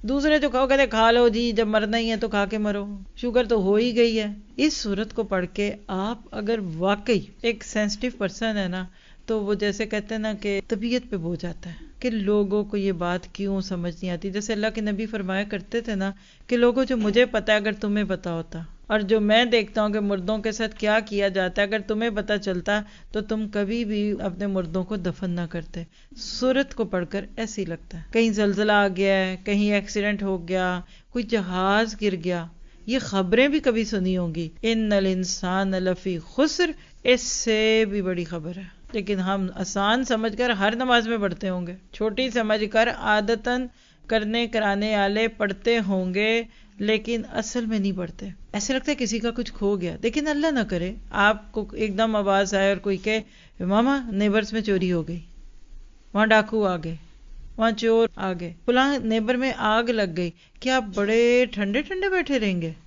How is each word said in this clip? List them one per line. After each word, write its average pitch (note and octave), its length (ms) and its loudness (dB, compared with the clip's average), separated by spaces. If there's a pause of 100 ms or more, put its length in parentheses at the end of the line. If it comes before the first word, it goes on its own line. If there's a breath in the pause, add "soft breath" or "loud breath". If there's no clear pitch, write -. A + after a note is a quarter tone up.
दूसरे C#4+ 320 4
जो C#4+ 100 2
खाओ, B3+ 180 2
कहते, C4+ 200 4
"खा A3+ 240 4
लो A#3+ 180 6
जी, A#3 240 2
जब A3+ 140 2
मरना G#3+ 300 2
ही A3+ 120 0
है A3+ 80 0
तो A3 120 -2
खा G3+ 180 0
के G#3+ 120 -4
मरो, G3+ 460 -4 (140)
शुगर A#3+ 280 2
तो A3 120 2
हो G3 180 4
ही A#3+ 160 2
गई A#3 240 4
है।" G#3 200 -4 (220)
इस D4 180 2
सूरत G#3+ 360 -4
को A3+ 120 -2
पढ़ F#3 220 -2
के G#3 260 -4 (180)
आप G3+ 420 -4
अगर G#3+ 280 -2
वाकई G3 680 0 (160)
एक A#3 200 -2
sensitive G#3+ 560 -2
person G#3 360 -2
है F#3+ 120 -2
ना, F3+ 180 -6 (420 soft breath)
तो A3 120 0
वो G#3 140 0
जैसे G#3 320 -2
कहते G#3+ 280 -4
हैं A3 80 -4
ना G#3+ 120 -2
कि G3+ 260 -2
तबीयत A#3 500 -2
पे G#3 60 -4
बोझ E3+ 280 -4
आता E3+ 260 -8
है E3 60 -12 (260)
कि B3 80 0
लोगों G#3 540 2
को G3+ 120 -4
ये G3 160 0
बात F3 420 -2
क्यों G3 260 -2
समझ F3+ 340 -4
नहीं F3+ 160 -6
आती। F3 200 -4
जैसे G#3 220 -4
अल्लाह G#3+ 180 0
के A3 100 -6
नबी G#3+ 260 -2
फरमाया G3+ 380 -4
करते G#3 380 -4
थे A3+ 120 -4
ना G3 200 -2 (340 soft breath)
कि B3 80 2
"लोगों, A#3+ 280 4
जो B3+ 120 0
मुझे A3 300 4
पता A3 260 0
है, G#3+ 80 4
अगर G#3 140 0
तुम्हें G#3 320 0
पता F#3 240 -4
होता, E3 360 -6 (240)
और G#3+ 120 2
जो G#3 180 4
मैं A3 300 6
देखता A3 320 2
हूँ G#3 100 0
कि G#3+ 80 0
मुर्दों G3+ 380 0
के G#3+ 140 -2
साथ A3 160 -4 (100)
क्या G#3+ 220 4
किया G3+ 280 0
जाता F#3 340 0
है, G3+ 60 2
अगर G#3+ 120 0
तुम्हें G#3+ 340 -2
पता G#3 220 -2
चलता G3+ 480 -2 (300 loud breath)
तो G#3+ 60 -2
तुम G#3+ 280 -4
कभी G#3 360 -2
भी G#3 260 -2 (100)
अपने F#3 260 -4
मुर्दों F#3 380 -2
को G#3+ 120 -6
दफन F3+ 340 -4
ना F3 160 -4
करते।" E3+ 400 -8 (300 soft breath)
सूरत C4 560 0
को A3+ 120 -2
पढ़कर G3 420 -4 (120)
ऐसे A3 240 -6
ही F3+ 40 -4
लगता E3 320 -10
है, E3 160 -14
कहीं A3+ 180 4
जलजला G#3 520 4
आ G3+ 40 2
गया G3 260 2
है, F#3 220 0
कहीं G#3 360 0
एक्सीडेंट G3+ 500 -2
हो F#3+ 160 -2
गया, F3+ 460 -2 (280 soft breath)
कोई A#3+ 100 -2
जहाज G3+ 720 0
गिर G3+ 220 0
गया, E3+ 340 -4 (380 soft breath)
ये B3+ 100 0
खबरें G#3+ 520 4
भी D4+ 100 2
कभी A3+ 240 2
सुनी F#3 300 0
होंगी। E3+ 360 -4 (140)
"इन्नल G#3+ 420 2
इंसान F#3 680 0
लफी F#3 440 -2
खुस्र", D#4 560 0 (320 loud breath)
इससे A3 800 4
भी G3+ 160 -2
बड़ी F3+ 220 -2
खबर E3 280 -8
है, F3+ 180 -12 (240)
लेकिन G3+ 240 -2
हम F#3+ 380 0
आसान G3+ 480 0
समझकर A3+ 460 0
हर G#3 260 2
नमाज A#3+ 320 2
में A3+ 120 0
पढ़ते F#3+ 280 -2
होंगे, F3+ 280 -6 (180)
छोटी A3 360 0
समझकर A3 580 2
आदतन A3+ 800 0 (400 soft breath)
करने A3 380 0
कराने G#3+ 500 0
वाले G#3 320 2
पढ़ते A3 480 0
होंगे, G3+ 720 0 (340 soft breath)
लेकिन A3 420 0
असल A3 440 -4
में A3 140 0
नहीं G3 120 0
पढ़ते। F3+ 400 -8 (220)
ऐसे G#3 200 -2
लगता C4 180 -2
है - 20 2
किसी A#3 260 -2
का A#3 100 -2
कुछ A#3 200 -6
खो G3+ 260 0
गया, E3+ 280 -4
लेकिन C#4+ 220 0
अल्लाह D4+ 240 2
ना B3 140 0
करे F3+ 320 -4 (160)
आपको G#3+ 540 0 (100)
एकदम G#3+ 400 0
आवाज G3 380 2
आए G3 160 4
और G3 80 0
कोई G3 180 -2
कहे, G#3+ 260 -2 (400 loud breath)
"मामा, A#3 360 4 (140)
नेबर्स G#3 420 2
में A3+ 60 0
चोरी F#3+ 280 2
हो E3+ 140 2
गई, E3 200 -8 (920)
वहाँ G#3+ 140 4
डाकू G#3+ 340 4
आ F#3 140 2
गए, D#3+ 220 -8 (600)
वहाँ A3+ 140 4
चोर A3+ 460 4
आ F#3+ 140 -2
गए, E3+ 220 -8 (120)
फलां C4 340 4
नेबर A3+ 360 0
में B3+ 180 -2
आग A#3 360 0
लग G3+ 240 0
गई।" F3 180 -4 (300 soft breath)
क्या C4 140 2
आप A3 200 -2
बड़े A#3 500 4
ठंडे G#3 360 -2
ठंडे F#4+ 260 -2
बैठे C#4+ 300 0
रहेंगे? F3 360 -2 (120)